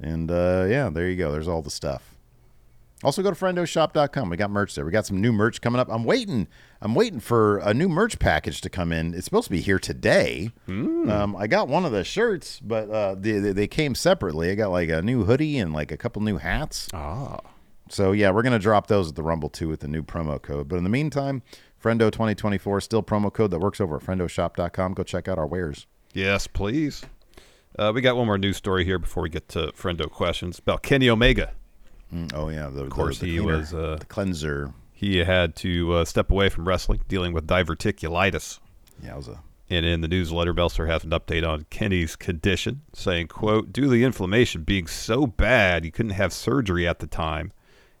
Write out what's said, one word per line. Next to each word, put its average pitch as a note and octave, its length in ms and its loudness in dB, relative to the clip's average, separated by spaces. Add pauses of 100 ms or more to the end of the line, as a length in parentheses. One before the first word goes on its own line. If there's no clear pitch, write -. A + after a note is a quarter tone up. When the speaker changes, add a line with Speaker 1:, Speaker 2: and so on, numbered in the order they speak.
Speaker 1:
And, D#2+ 280 -4
uh, F2+ 380 2
yeah, B2+ 200 0
there E2+ 220 -2
you F#2 60 -2
go. E2+ 140 0
There's D2+ 180 -4
all E2 120 -2
the D2 100 -8
stuff. - 440 -8 (920)
Also, D#3 180 0
go G3 80 2
to F3 60 -2
friendo F3+ 320 0
shop D3+ 240 2
dot C#3+ 200 2
com. A#2+ 180 -2
We F2 80 -4
got G2+ 120 -2
merch G2+ 240 0
there. C#2+ 100 -4
We D#2+ 60 -4
got G#2 160 2
some F#2+ 140 -2
new A#2+ 120 4
merch A2 280 2
coming A#2+ 200 0
up. B2 100 0
I'm A#2 140 -2
waiting. E3+ 440 0 (340)
I'm G#2+ 120 0
waiting F#3 260 0
for G#2 380 4
a G#2 160 2
new D#3 140 2
merch F#3+ 300 0
package D#2 440 2
to - 80 -8
come E2+ 220 -2
in. E2 220 0
It's F2 120 -6
supposed A#3 180 0
to - 60 -12
be F2+ 100 0
here F#2+ 180 2
today. F2+ 720 0 (160)
Speaker 2:
Mm. D#4+ 420 -2
Speaker 1:
Um, G2+ 260 0
I G2+ 100 -4
got F3 220 2
one D#3+ 160 0
of D3 80 -2
the G2+ 120 2
shirts, G#3 560 -2
but, G#2+ 300 -4
uh, G#2 240 0
they, G2 180 0
they, G2+ 200 2
they G2+ 140 0
came C#3+ 280 0
separately. F2+ 560 0
I G2 40 0
got, G2+ 160 0
like, F2+ 180 2
a D#2+ 140 2
new A2+ 220 2
hoodie C#3+ 340 2
and, F2 160 -2
like, D2+ 180 -4
a D2+ 60 -6
couple A#2+ 240 -6
new G#2+ 160 0
hats. G2+ 560 -6
Speaker 2:
Ah. D#2+ 460 -8 (500)
Speaker 1:
So, F#2+ 220 2
yeah, G2+ 180 6
we're G#2 120 4
gonna B2 160 2
drop G2+ 280 4
those G2 240 2
at C#2 60 -12
the D#2 60 -4
Rumble, D#2 280 -2
too, - 180 -6
with D#2 120 -4
the D2 80 -8
new D#2 140 -4
promo D2+ 380 -4
code. D2 280 -8
But F2 80 -4
in F2 80 -2
the F#2 60 0
meantime, C#3 520 -2 (400)
friendo A2+ 280 4
twenty A2 240 0
twenty-four, G2+ 480 -2
still A2 200 0
promo G#2 300 0
code A2 180 2
that F2 100 -2
works F#2+ 220 0
over D#2 140 -2
at C#2 60 -8
friendo F#2 280 -2
shop E2+ 260 -2
dot F2 160 -2
com. F#2+ 220 -2
Go F#2 80 -2
check F2 260 -6
out F#2 100 -2
our D#2 80 0
wares. D#2 400 -4 (280)
Speaker 2:
Yes, F#2+ 320 0
please. B2+ 560 -2 (760)
Uh, G#2+ 160 2
we B2+ 60 0
got B2 160 4
one A#2+ 100 2
more G#2 100 4
news G2 200 0
story F#2 280 0
here F#2 140 2
before E2+ 240 -4
we E2+ 80 -2
get - 200 -8
to E2 180 -2
Friendo D#2+ 420 -4
questions F2 480 -4
about - 240 -2
Kenny C3+ 260 4
Omega. A#2 440 4 (600)
Speaker 1:
Mm, E2+ 220 -6
oh, D#2 140 -2
yeah. D#2 200 -6
The, C#2 140 -8
Speaker 2:
Of C2+ 80 -8
course, C#2+ 300 -2
Speaker 1:
the, - 60 -4
the E2 60 -4
Speaker 2:
he E2 60 -2
Speaker 1:
cleaner, D#2+ 200 0
Speaker 2:
was, D#2 140 -6
uh, D#2+ 280 -4
Speaker 1:
the - 60 -14
cleanser. D2+ 680 -4 (180)
Speaker 2:
he G2+ 260 0
had F2 380 4
to, E2+ 380 0
uh, E2+ 100 4
step - 280 2
away G2 160 4
from E2+ 180 -2
wrestling, - 400 2
dealing F2 260 -2
with D#2+ 140 -2
diverticulitis. F2 1120 0 (440)
Speaker 1:
Yeah, - 100 -12
it - 60 -12
was C#2+ 100 -12
a - 120 -16 (300)
Speaker 2:
And E2+ 160 2
in E2+ 140 2
the E2 80 -2
newsletter, E2+ 440 0
Meltzer E2 360 0
has D#2+ 160 0
an E2 60 -10
update E2 380 0
on D#2 220 -4
Kenny's F#2 460 -2
condition, G2 640 -2 (100)
saying, E2+ 360 -2
quote, G#2+ 440 0
"Due A2 100 -4
to C#3+ 60 2
the A#2+ 140 6
inflammation G#2+ 600 2
being F#2 240 0
so C3 400 0
bad, G2+ 560 4
he D#2 80 -8
couldn't A2+ 180 -2
have F#2 220 0
surgery F#2+ 560 0
at E2+ 100 0
the - 80 -10
time. D#2 460 -4 (480)